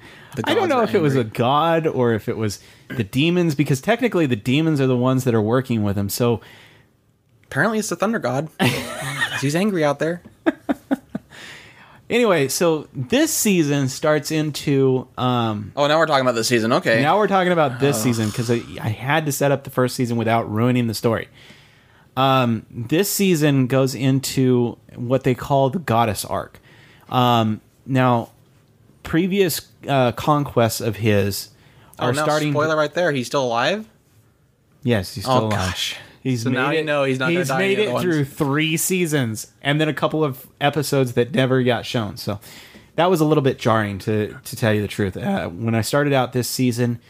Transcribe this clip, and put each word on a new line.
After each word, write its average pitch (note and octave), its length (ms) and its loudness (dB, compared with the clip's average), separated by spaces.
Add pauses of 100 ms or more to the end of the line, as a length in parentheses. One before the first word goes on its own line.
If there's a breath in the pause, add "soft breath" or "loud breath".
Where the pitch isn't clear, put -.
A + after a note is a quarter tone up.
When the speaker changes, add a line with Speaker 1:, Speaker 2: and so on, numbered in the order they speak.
(360 loud breath)
Speaker 1:
The A2+ 80 -4
Speaker 2:
I C4+ 100 0
don't G4+ 100 2
Speaker 1:
gods F#4 60 0
Speaker 2:
know C#4 100 2
Speaker 1:
are A3+ 40 2
Speaker 2:
if G#3 100 -2
it G3+ 60 4
was C#3+ 160 2
a C3 40 2
Speaker 1:
angry. G#2+ 180 -4
Speaker 2:
god D#3 480 2
or B2 260 2
if G#2+ 160 -2
it A2+ 80 -2
was A2 220 -4 (300 loud breath)
the B2 160 -4
demons, E3 500 0
because C#3 260 0
technically G#3 460 0
the B2 100 0
demons C#3 460 0
are C3 40 2
the B2+ 100 2
ones B2+ 280 0
that B2 100 2
are A2+ 80 4
working A#2 400 0
with G2+ 140 0
him. G2+ 140 -2
So A#2+ 320 0 (1040 loud breath)
Speaker 1:
apparently G#3+ 340 -2
it's G#3+ 100 -4
the F3 80 -6
thunder G#3+ 220 -2
god. C3+ 360 -4
Speaker 2:
<laughs> - 60 -20
Speaker 1:
'Cause C#3 800 -4
he's C#3+ 160 0
angry F#3+ 260 0
out C#3+ 160 0
there. E3+ 220 -4 (1900 loud breath)
Speaker 2:
Anyway, G3+ 380 2
so D#3+ 440 0
this C4 400 0
season C#3+ 560 0
starts D3+ 420 -2
into, C#3 840 0
um, A2+ 600 -2
Speaker 1:
Oh, C#3+ 100 2
now D3 120 2
we're E3 80 2
talking D3 200 2
about B2 80 2
this A2+ 140 0
season. A#2 260 2
Okay. B2+ 260 4
Speaker 2:
now D3+ 160 4
we're G#3+ 120 2
talking F3+ 240 2
about C#3 280 0
this C#3 180 2
Speaker 1:
Oh. - 40 -2
Speaker 2:
season A2+ 280 0
'cause A#2 200 -2
I, A#2+ 60 2 (260)
I - 80 -4
had C#3 360 -2
to C#3+ 60 -2
set C#3 180 0
up C#3 140 -2
the C3 60 -16
first B2+ 260 0
season A#2+ 220 -2
without A2+ 340 0
ruining A#2+ 360 2
the G#2+ 60 -4
story. G#2+ 340 -2 (880 loud breath)
Um, B2+ 560 2
this C#3+ 380 -2
season D3+ 580 2
goes C3 280 2
into B2+ 840 0 (180)
what B2 300 -2
they C3 100 2
call C3+ 360 0
the - 80 -4
goddess A2+ 480 0
arc. - 340 -8 (480 loud breath)
Um, A#2 540 2 (240)
now, B2+ 420 2 (760)
previous, F3+ 580 0 (260)
uh, B2+ 240 2
conquests C#3 680 0
of A2 140 -4
his G2+ 520 0 (500 soft breath)
Speaker 1:
Oh, - 80 -2
Speaker 2:
are B2 60 2
Speaker 1:
now D3+ 120 -2
Speaker 2:
starting. D3+ 280 0
Speaker 1:
spoiler D3+ 240 0
right D3+ 160 0
there. F3 200 0
He's B2+ 160 -2
still C#3+ 160 0
alive? C3+ 420 -2 (960)
Speaker 2:
Yes, A2 320 0
he's G2 120 -8
Speaker 1:
Oh, C3 40 0
Speaker 2:
still B2+ 160 2
alive. G#2+ 60 -2
Speaker 1:
gosh. F#2 440 -4 (260 loud breath)
Speaker 2:
He's B2+ 220 -4
Speaker 1:
So B2+ 60 -2
Speaker 2:
made B2+ 60 -2
Speaker 1:
now C3 140 0
you D#3 100 0
Speaker 2:
it, D#3 40 -2
Speaker 1:
know D3 180 0
he's C3 160 0
not C3 80 -2
gonna E3+ 140 0
Speaker 2:
he's E3 80 -2
Speaker 1:
die C3+ 140 0
in G3 60 0
Speaker 2:
made G3 100 0
Speaker 1:
the G#3 40 2
Speaker 2:
it G#3 60 -2
Speaker 1:
other B2 140 -2
Speaker 2:
through F3 160 0
Speaker 1:
ones. C3+ 100 0
Speaker 2:
three D#3 480 -2
seasons D3+ 720 -2 (120)
and D3 200 0
then D#3 80 0
a D3+ 40 -2
couple D#3 300 -2
of C#3 240 -4 (140)
episodes C#3 540 0
that A#2+ 200 0
never C3 300 2
got A#2+ 200 0
shown. G#2+ 320 -4
So G2+ 220 -6 (560 loud breath)
that E3+ 160 2
was F3 100 4
a D#3 40 4
little D3+ 180 4
bit C3+ 160 0
jarring, G#2+ 420 0
to, G#2+ 440 -2
to - 120 -14
tell A2 160 2
you G#2+ 100 0
the G2+ 60 -2
truth. G2 280 -4
Uh, G2 320 -4
when A2 260 -4
I A2+ 60 2
started C#3+ 320 0
out B2+ 200 0
this B2 160 -2
season, A#2+ 600 -2